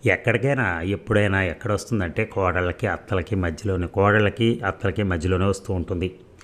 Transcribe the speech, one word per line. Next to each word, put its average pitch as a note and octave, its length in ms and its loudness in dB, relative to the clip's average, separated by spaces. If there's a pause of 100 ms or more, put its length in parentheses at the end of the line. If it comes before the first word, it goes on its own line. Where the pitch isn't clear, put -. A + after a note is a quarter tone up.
ఎక్కడికైనా A2+ 760 0
ఎప్పుడైనా G2 600 2
ఎక్కడొస్తుందంటే F#2 800 -2
కోడళ్ళకి, F2+ 640 0
అత్తలకి F#2 480 -2
మధ్యలోనే, F2+ 520 -2
కోడళ్ళకి, G#2 800 2
అత్తలకి G2 380 -2
మధ్యలోనే F2+ 420 0
వస్తూ G2 280 -2
ఉంటుంది. F2+ 420 -4 (280)